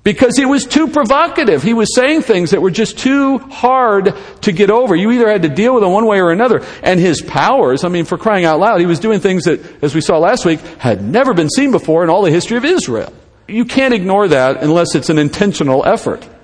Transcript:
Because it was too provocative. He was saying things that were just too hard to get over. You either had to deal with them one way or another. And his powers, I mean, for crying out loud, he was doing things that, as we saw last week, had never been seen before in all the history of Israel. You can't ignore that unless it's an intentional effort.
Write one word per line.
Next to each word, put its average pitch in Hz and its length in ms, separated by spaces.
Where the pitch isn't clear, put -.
Because 240 380
it 269 80
was 277 180
too 311 220
provocative. 277 720
He 226 140
was 220 180
saying 294 300
things 180 280
that 175 100
were 185 100
just 214 260
too 269 400
hard 226 760
to 214 100
get 196 200
over. 226 240
You 202 160
either 233 180
had 202 140
to 160 60
deal 214 260
with 214 80
them 180 80
one 220 160
way 202 120
or 175 120
another. 208 340
And 180 180
his 170 220
powers, 151 640
I 180 60
mean, 175 160
for 175 120
crying 196 260
out 160 160
loud, 202 200
he 180 80
was 165 120
doing 214 200
things 185 240
that, - 400
as 143 100
we 160 80
saw 170 160
last 165 280
week, 160 160
had 101 240
never 226 320
been 156 140
seen 277 200
before 165 340
in 165 60
all 196 140
the 165 80
history 175 260
of 240 80
Israel. 131 480
You 226 180
can't 262 280
ignore 196 360
that 135 340
unless 170 320
it's 143 140
an 156 100
intentional 147 680
effort. - 420